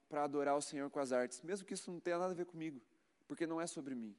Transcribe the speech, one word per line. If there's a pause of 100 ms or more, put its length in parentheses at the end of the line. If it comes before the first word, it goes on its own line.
para
adorar
o
Senhor
com
as
artes,
mesmo
que
isso
não
tenha
nada
a
ver
comigo, (440)
porque
não
é
sobre
mim,